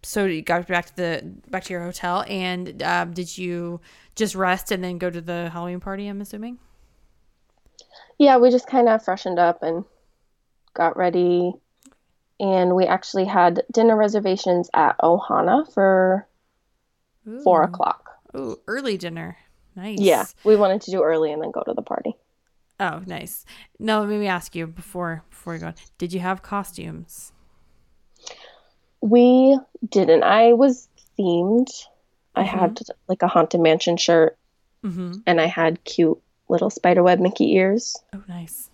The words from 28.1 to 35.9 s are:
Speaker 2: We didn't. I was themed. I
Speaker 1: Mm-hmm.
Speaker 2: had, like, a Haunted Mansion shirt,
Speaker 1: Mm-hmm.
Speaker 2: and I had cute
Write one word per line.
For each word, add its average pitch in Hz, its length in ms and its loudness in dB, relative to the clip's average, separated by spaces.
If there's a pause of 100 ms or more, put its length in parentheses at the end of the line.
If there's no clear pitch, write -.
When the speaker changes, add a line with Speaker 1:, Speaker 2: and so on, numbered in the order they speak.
Speaker 2:
We 247 580 6 (300)
didn't. 165 340 4
I 226 300 6
was 247 360 4 (300)
themed. 196 520 0 (640)
I - 80 0
Speaker 1:
Mm-hmm. 196 140 -4
Speaker 2:
had, 202 200 0 (300)
like, 190 140 -2
a 175 60 2
Haunted 170 320 2
Mansion 160 360 2
shirt, 165 400 4 (480)
Speaker 1:
Mm-hmm. 180 300 -8 (120)
Speaker 2:
and 170 140 2
I 160 60 2
had 165 380 -2
cute - 360 0 (280)